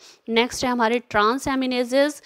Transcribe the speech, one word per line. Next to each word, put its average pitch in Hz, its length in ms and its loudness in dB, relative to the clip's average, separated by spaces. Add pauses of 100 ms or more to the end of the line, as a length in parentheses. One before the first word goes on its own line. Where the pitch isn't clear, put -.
(300)
नेक्स्ट 240 360 0
है 247 60 0
हमारे 240 300 0 (140)
transaminases, 254 1120 0